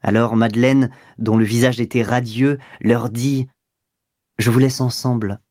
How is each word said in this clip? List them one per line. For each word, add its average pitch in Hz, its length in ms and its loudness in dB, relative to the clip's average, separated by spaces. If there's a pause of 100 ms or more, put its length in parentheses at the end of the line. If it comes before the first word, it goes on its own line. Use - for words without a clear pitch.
Alors 110 340 0
Madeleine, 120 560 2 (260)
dont 110 200 0
le 113 80 4
visage 120 340 0
était 120 240 -2
radieux, 123 540 -2 (240)
leur 117 280 0
dit : « 131 380 -2 (920)
Je 110 100 2
vous 117 100 4
laisse 131 220 2
ensemble. 120 580 -4 (120)